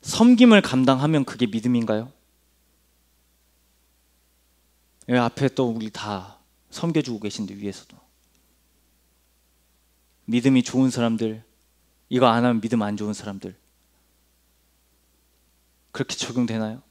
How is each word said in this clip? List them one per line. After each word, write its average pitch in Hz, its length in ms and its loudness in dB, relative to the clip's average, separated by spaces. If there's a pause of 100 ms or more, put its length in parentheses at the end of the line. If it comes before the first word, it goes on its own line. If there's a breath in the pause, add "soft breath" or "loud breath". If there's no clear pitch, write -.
섬김을 226 600 6
감당하면 135 600 2
그게 120 220 -4
믿음인가요? 113 640 -2 (3000)
왜 123 100 2
앞에 123 300 0
또 131 200 -2
우리 110 220 -6
다 98 480 -12 (320)
섬겨주고 143 500 -4
계신데, 101 340 -10
위에서도. 101 420 -12 (2250)
믿음이 123 360 2
좋은 127 280 0
사람들, 113 540 -2 (640)
이거 123 180 4
안 117 180 4
하면 120 160 2
믿음 113 220 -2
안 104 140 -4
좋은 104 160 -6
사람들, 101 440 -12 (2250)
그렇게 - 220 -8
적용되나요? 113 760 -4